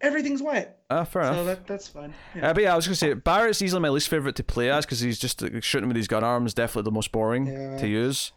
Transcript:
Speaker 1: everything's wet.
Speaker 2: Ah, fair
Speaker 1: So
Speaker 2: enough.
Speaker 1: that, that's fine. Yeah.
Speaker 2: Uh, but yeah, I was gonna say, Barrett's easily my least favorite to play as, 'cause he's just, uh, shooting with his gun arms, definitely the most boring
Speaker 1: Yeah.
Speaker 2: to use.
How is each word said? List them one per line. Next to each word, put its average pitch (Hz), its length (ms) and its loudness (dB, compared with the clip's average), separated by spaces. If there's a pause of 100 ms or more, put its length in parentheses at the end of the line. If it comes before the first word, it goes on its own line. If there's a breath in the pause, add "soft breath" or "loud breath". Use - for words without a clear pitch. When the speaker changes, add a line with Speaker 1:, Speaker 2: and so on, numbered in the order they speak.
Speaker 1:
everything's 285 380 0
wet. 277 380 -4 (100)
Speaker 2:
Ah, 156 140 0
fair 165 220 -2
Speaker 1:
So 135 80 2
Speaker 2:
enough. 175 140 0
Speaker 1:
that, 185 200 -4
that's 202 220 -8
fine. 147 260 -14 (180)
Yeah. 151 180 0
Speaker 2:
Uh, 165 40 4
but 202 80 4
yeah, 190 120 6
I - 20 6
was 165 100 2
gonna 190 80 0
say, 156 200 2
Barrett's 202 460 2
easily 185 220 2
my 151 60 4
least 143 200 2
favorite 139 280 0
to - 80 -6
play 120 260 0
as, 147 160 2
'cause 120 140 -4
he's 120 180 0
just, - 240 -4
uh, - 180 -4
shooting 120 280 0
with 120 80 0
his 110 100 0
gun 110 160 0
arms, 120 320 2
definitely 117 340 0
the 110 60 0
most 107 160 -2
boring 117 380 0
Speaker 1:
Yeah. 135 300 -8
Speaker 2:
to 127 100 -2
use. 120 480 0